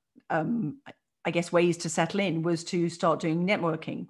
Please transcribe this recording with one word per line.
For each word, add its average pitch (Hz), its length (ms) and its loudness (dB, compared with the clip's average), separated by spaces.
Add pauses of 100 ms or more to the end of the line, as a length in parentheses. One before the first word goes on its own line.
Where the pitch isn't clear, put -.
(300)
um, 170 480 -2 (460)
I 170 60 0
guess, 170 200 0
ways 175 280 4
to 170 100 -4
settle 165 320 0
in 165 220 0
was 165 220 0
to 170 260 0
start 165 300 0
doing 175 260 0
networking, 165 640 -2